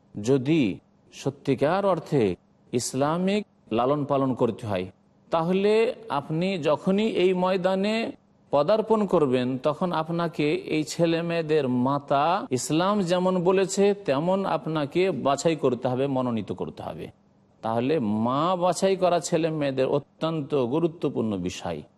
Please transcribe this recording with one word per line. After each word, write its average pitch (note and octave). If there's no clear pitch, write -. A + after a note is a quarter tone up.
যদি C3
সত্যিকার C#3+
অর্থে C#3
ইসলামিক E3
লালন C3
পালন C3+
করতে A2+
হয়, F#2
তাহলে G3
আপনি D#3+
যখনই F#3
এই F#3
ময়দানে F#3+
পদার্পণ G#3
করবেন, C3
তখন D#3
আপনাকে D#3+
এই D#3
ছেলে E3
মেয়েদের D#3
মাতা C#3
ইসলাম F3
যেমন F3+
বলেছে F#3+
তেমন F#3
আপনাকে D#3+
বাছাই D3
করতে B2+
হবে, B2+
মনোনীত B2
করতে E2
হবে। -
তাহলে A#2+
মা B2
বাছাই F3+
করা F3
ছেলে D#3+
মেয়েদের C#3
অত্যন্ত D3
গুরুত্বপূর্ণ C3
বিষয়। F2